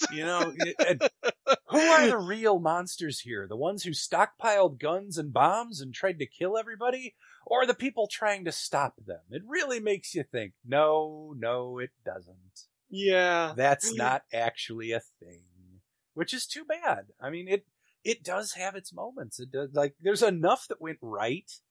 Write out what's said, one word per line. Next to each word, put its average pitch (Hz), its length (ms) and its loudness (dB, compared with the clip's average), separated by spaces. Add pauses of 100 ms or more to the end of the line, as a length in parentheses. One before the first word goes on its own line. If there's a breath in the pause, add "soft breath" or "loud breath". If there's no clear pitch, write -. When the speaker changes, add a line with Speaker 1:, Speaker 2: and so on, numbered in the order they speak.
Speaker 1:
<laughs> - 100 -2
Speaker 2:
You 156 120 -6
know, - 300 0
it, 170 240 -2
it, - 760 2 (120)
who 294 100 4
are 320 260 8
the 226 140 4
real 202 400 2
monsters 170 640 -2
here? 104 280 -6
The 107 60 -8
ones 175 260 -2
who 180 120 -6
stockpiled 190 880 2
guns 175 380 -4
and 151 160 -4
bombs 196 480 4
and 131 100 -12
tried 175 280 -2
to 139 80 -4
kill 185 280 -4
everybody? 226 600 -4 (320 soft breath)
Or 254 180 4
the 240 80 4
people 247 340 -2
trying 202 380 -2
to 165 60 -2
stop 143 420 -2 (100)
them? 90 180 -12 (100)
It 160 160 -8
really 277 320 -2
makes 208 340 -2
you 160 100 -4
think, 107 300 -6 (100)
no, 156 720 2
no, 123 440 -4
it 123 100 -8 (160)
doesn't. 92 600 -14 (200)
Speaker 1:
Yeah. 180 680 2
Speaker 2:
That's 143 380 2
not 127 260 0 (100)
actually 113 600 -4
a 113 80 -2 (200)
thing. 87 220 -20 (720)
Which - 180 -4
is 254 140 -6
too 311 180 -12
bad. 302 440 -2 (120)
I 135 120 -8
mean, 175 160 -10
it, 196 180 -2 (380)
it 226 200 -4
does 196 300 -6
have 185 220 -8
its 190 180 -16
moments. 180 460 -12
It 127 120 -14
does, 135 220 -6
like, 143 260 2
there's 196 220 0
enough 196 480 4
that - 100 -10
went 160 220 -10
right. 117 480 -4 (220)